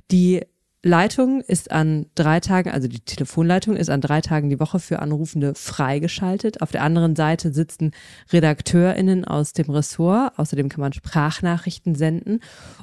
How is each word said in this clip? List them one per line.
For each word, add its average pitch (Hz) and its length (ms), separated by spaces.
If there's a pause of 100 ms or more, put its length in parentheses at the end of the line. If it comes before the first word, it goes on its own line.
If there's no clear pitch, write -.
Die 180 300 (460)
Leitung 214 540
ist - 320
an 156 420
drei 160 280
Tagen, 185 280
also 127 200
die 120 100
Telefonleitung 180 800
ist 165 120
an 139 120
drei 147 180
Tagen 151 300
die 139 100
Woche 156 200
für - 200
Anrufende 147 560
freigeschaltet. 170 1080
Auf - 120
der 123 100
anderen 165 320
Seite 160 380
sitzen 156 380 (420)
RedakteurInnen 175 880
aus 147 300
dem 151 160
Ressort. 175 680
Außerdem 143 300
kann 143 140
man 139 100
Sprachnachrichten 170 1040
senden. 160 460 (420)